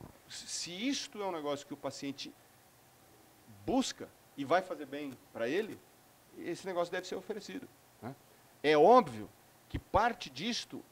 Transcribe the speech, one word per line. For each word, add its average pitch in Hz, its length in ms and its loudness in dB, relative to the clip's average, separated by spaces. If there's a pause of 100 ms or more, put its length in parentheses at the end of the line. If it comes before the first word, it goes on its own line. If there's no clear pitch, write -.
(300)
Se, - 180 -14
se 180 400 -6
isto 262 340 -4
é 202 40 -2
um 190 60 0
negócio 147 360 -2
que 151 60 -10
o - 40 -8
paciente - 560 -8 (1300)
busca 220 420 0 (300)
e 139 80 -6
vai 165 160 4
fazer 165 240 -10
bem 143 260 -8 (220)
pra 113 160 -2
ele, 165 280 -2 (600)
esse 170 280 -8
negócio 175 260 -2
deve 180 160 -6
ser 190 80 -8
oferecido, 190 520 -8 (340)
né? 123 140 -10 (460)
É 151 160 6
óbvio 151 520 8 (380)
que - 120 -6
parte 220 500 0
disto 143 640 -6